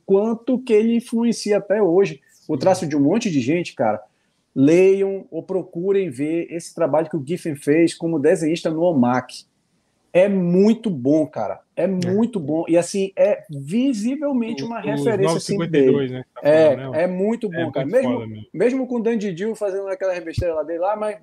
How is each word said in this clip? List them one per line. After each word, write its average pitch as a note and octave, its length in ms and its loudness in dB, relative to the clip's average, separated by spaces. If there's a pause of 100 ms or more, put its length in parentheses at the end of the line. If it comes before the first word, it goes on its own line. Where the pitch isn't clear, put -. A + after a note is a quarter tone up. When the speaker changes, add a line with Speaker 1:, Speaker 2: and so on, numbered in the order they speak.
Speaker 1:
quanto A3+ 520 0
que B3+ 140 -2
ele A3+ 240 4
influencia A3+ 640 0
até G3+ 240 0
hoje F3 380 2 (280)
o D#3 60 -2
Speaker 2:
Sim. C3 60 -4
Speaker 1:
traço F#3 260 2
de D3 100 -4
um C#3+ 40 2
monte G3+ 300 2
de C#3+ 100 2
gente, E3 340 -2
cara, G#2+ 260 0 (540)
leiam F#3+ 760 4
ou D#3+ 120 -8
procurem F#3 680 -2
ver D3+ 400 -4
esse E3 240 -12
trabalho D#3+ 360 0
que F3 60 -4
o C#3+ 100 -6
Giffen E3 300 -6
fez D#3+ 380 2
como E3 260 -4
desenhista E3 500 0
no D#3+ 120 -2
Omak. B2+ 600 0 (680)
É F#3 160 6
muito G3 600 2
bom, D3 380 2
cara. G2+ 340 -6 (140)
É - 80 -2
Speaker 2:
É. F#3 60 0
Speaker 1:
muito F#3+ 500 0
bom. D#3 300 -2
E, E3+ 100 4
assim, F#3+ 380 -2
é F#3+ 340 2
visivelmente A#3 1120 -2
Speaker 3:
O, - 60 -6
Speaker 1:
uma A3+ 100 -8
Speaker 3:
os - 60 -10
Speaker 1:
referência, - 540 0
assim, - 180 -4
Speaker 3:
nove E3 140 -2
cinquenta D#3 60 0
e C#3 100 6
dois, C3+ 220 2
Speaker 1:
dele. B2+ 120 -8
Speaker 3:
né, B2+ 40 -14
que - 160 -20
tá C#3+ 80 0
Speaker 1:
É, D#3 280 6
Speaker 3:
falando, C3+ 160 -10
né? D#3+ 100 0
Speaker 1:
é F3+ 60 2
muito G3+ 440 -4
Speaker 3:
É E3 120 -10
Speaker 1:
bom, D3 80 -6
cara. E3 140 -4
Speaker 3:
muito F#3 100 -2
Speaker 1:
Mesmo, B3 180 2
Speaker 3:
foda A2 140 -6
mesmo. G#2+ 260 -14
Speaker 1:
mesmo B3 320 0
com B3 120 -6
o A3+ 40 -2
Dan A3+ 160 0
Didio G3+ 380 -6
fazendo G3 320 -6
aquela F#3+ 320 -4
besteira E3 340 -4
lá D#3 80 -2
dele D#3+ 160 -6
lá, F#3+ 160 -2
mas, G#3+ 280 -6